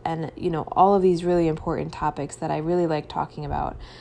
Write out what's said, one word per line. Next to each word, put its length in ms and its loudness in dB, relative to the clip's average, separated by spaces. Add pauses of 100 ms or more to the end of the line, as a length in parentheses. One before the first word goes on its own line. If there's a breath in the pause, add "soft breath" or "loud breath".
and, 320 -4
you 140 -4
know, 220 -2
all 240 6
of 80 4
these 200 4
really 240 4
important 460 -2
topics 440 -4
that 120 -6
I 80 -2
really 300 0
like 200 -2
talking 380 -6
about. 320 -4 (240 loud breath)